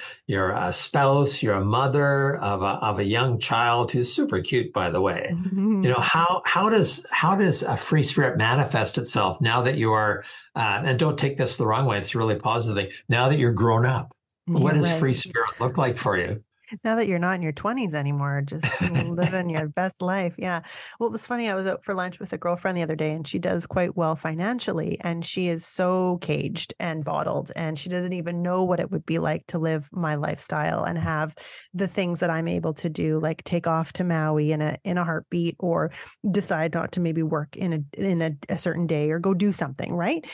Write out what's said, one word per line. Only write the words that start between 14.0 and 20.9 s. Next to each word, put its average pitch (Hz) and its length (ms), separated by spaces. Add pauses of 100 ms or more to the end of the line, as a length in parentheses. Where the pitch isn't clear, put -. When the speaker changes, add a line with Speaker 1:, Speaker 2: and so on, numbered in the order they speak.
Speaker 1:
What 170 280
Speaker 2:
You're 151 80
Speaker 1:
does 170 100
Speaker 2:
right. 160 80
Speaker 1:
free 131 140
spirit 117 440
look 123 180
like 127 220
for 101 180
you? 95 280 (400)
Speaker 2:
Now 220 100
that 226 120
you're 185 120
not 180 160
in 180 80
your 156 100
twenties 208 400
anymore, 143 540
just 151 180 (160)
Speaker 1:
<laughs> 180 120
Speaker 2:
living 170 580
your 156 180
best 180 320
life. 185 380
Yeah. 175 240 (360)